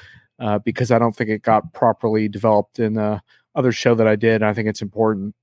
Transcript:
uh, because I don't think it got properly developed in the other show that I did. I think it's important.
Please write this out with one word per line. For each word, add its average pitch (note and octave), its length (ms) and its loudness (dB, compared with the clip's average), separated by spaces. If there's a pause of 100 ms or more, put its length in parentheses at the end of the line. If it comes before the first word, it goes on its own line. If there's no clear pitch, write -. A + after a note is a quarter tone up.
(380)
uh, G#2 220 -2
because A#2 320 -2
I A2+ 80 4
don't A#2 160 0
think G#2+ 140 -4
it G#2+ 120 -6
got A2 300 0
properly A2 560 0
developed G#2 500 0
in A2 160 -2
the G#2+ 260 -2 (360)
other B2+ 160 2
show A#2 240 2
that A2 100 4
I G#2+ 80 4
did. A2 300 2
I G#2+ 100 2
think G#2+ 140 -4
it's G#2+ 140 -6
important. G#2 600 -2